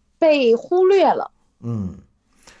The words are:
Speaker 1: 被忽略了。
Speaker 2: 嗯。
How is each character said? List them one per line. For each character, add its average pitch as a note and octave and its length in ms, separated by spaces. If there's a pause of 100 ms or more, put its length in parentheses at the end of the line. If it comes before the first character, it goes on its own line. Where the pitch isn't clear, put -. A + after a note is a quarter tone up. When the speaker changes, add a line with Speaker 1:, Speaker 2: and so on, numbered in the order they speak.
(200)
Speaker 1:
被 C#4 380
忽 F4+ 280
略 F#4 220
了。 E3 240 (300)
Speaker 2:
嗯。 G#2+ 380 (600)